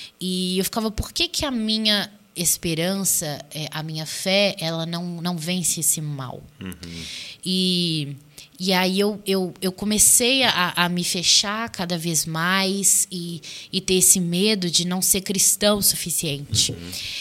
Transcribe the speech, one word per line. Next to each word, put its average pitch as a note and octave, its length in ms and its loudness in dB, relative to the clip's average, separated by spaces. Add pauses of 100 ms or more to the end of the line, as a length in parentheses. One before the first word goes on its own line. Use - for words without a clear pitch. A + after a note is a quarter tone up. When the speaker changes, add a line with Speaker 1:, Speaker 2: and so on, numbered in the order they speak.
(200)
Speaker 1:
E F#3 380 0
eu F#3+ 60 2
ficava, A3 260 -2
"Por - 220 -6
que E4+ 160 -2
que D#4 160 -4
a C#4+ 60 -2
minha A3 600 0 (240)
esperança, E3+ 1120 -2 (100)
é, D3+ 160 -6
a D#3+ 120 -8
minha D#3 240 -8
fé, G3 540 2
ela E3 260 -4
não, E3+ 340 -6
não F3 160 -2
vence E3+ 440 -2
esse - 200 0
mal?" C#3+ 420 -8 (180)
Speaker 2:
Uhum. E2+ 440 -12 (400)
Speaker 1:
E, F3 720 2 (420)
e F#3 140 0
aí F#3 260 4
eu, G3+ 280 2
eu, F#3+ 340 0
eu F#3+ 120 0
comecei G#3+ 720 4
a, F3+ 320 2
a F3 140 2
me F3 160 0
fechar G#3 640 0
cada F3+ 280 -2
vez E3 300 0
mais F#3 840 2
e, E3+ 280 -8 (320)
e F#3 80 0
ter F#3 140 0
esse F#3 260 6
medo F3+ 500 2
de E3+ 160 2
não F3+ 140 -2
ser F#3+ 200 2
cristão G#3 580 2
o G3+ 40 -2
suficiente. C#3+ 880 0
Speaker 2:
Uhum. E2+ 180 -10 (300)